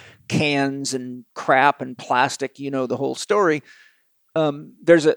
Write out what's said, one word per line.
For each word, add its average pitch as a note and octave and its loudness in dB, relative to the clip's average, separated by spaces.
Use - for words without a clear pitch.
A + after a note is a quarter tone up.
cans C#3 -2
and B2+ -10
crap C3+ 2
and B2+ -12
plastic, C3 -2
you C#3 -10
know C3 -4
the A#2+ -4
whole C3+ -4
story. F3+ 0
Um, D3+ -2
there's E3 6
a, - 4